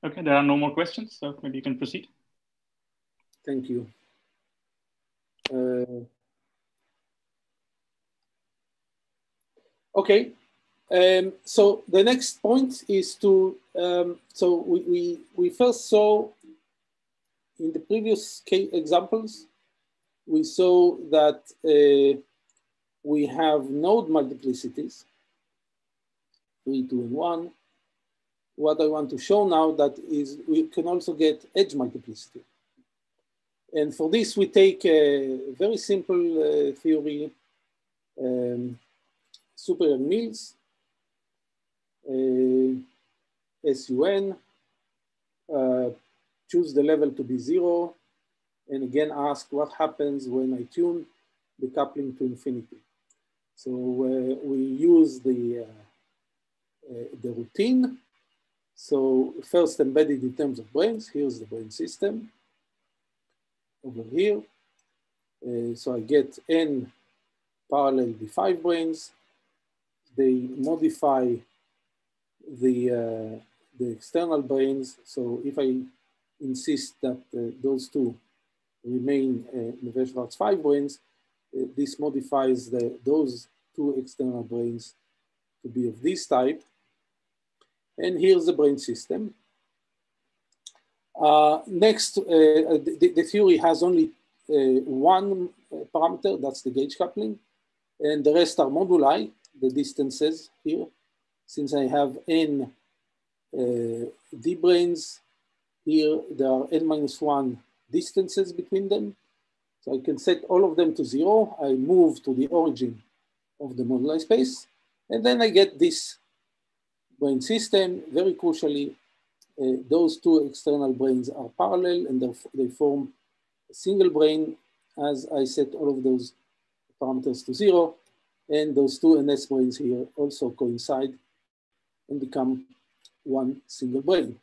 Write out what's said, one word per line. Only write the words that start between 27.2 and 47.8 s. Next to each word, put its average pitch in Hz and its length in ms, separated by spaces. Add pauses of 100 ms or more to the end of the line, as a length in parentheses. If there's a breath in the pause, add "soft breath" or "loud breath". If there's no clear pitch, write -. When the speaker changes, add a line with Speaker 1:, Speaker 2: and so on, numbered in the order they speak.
Speaker 2:
What 156 220
I 156 80
want 151 220
to 135 80
show 202 280
now 160 260
that 143 280 (100)
is 147 280 (100)
we 160 200
can 165 200
also 175 240
get 156 420
edge 185 220
multiplicity. 123 640 (1300)
And 151 200
for 160 160
this, 220 280
we 196 100
take 190 380
a 139 720
very 208 180
simple, 165 960
uh, - 20
theory, 151 580 (880)
um, 123 600 (800)
super 180 300
Yang-Mills, 185 640 (1600)
uh, 131 1600
S 131 200
U 127 160
N, 196 280 (1200)
uh, 127 360 (600)
choose 170 240
the 143 100
level 147 280
to 135 120
be 123 140
zero, 170 560 (760)